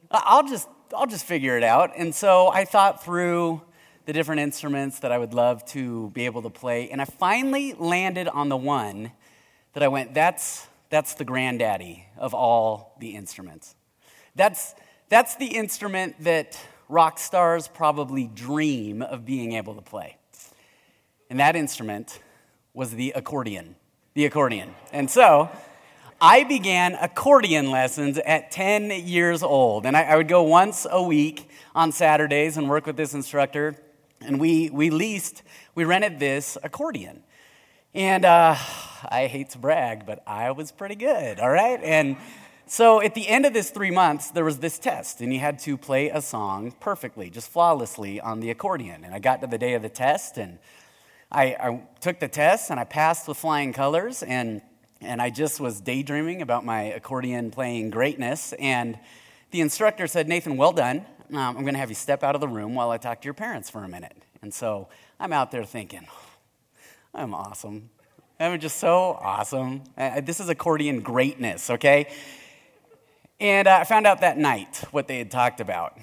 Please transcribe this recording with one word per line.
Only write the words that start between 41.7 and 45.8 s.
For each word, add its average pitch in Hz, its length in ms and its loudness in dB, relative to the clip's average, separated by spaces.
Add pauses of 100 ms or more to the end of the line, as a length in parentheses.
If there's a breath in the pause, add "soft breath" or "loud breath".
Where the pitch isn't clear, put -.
And 156 340 2 (500 loud breath)
so 226 360 8
at 214 120 0
the 220 120 -8
end 240 180 4
of 277 80 4
this 208 180 -2
three 202 200 -4
months, 170 400 2
there 165 140 0
was 147 160 -2
this 156 180 -6
test, - 420 -6
and 123 140 -4
you 131 60 -4
had 147 200 -2
to 143 160 -6
play 139 320 0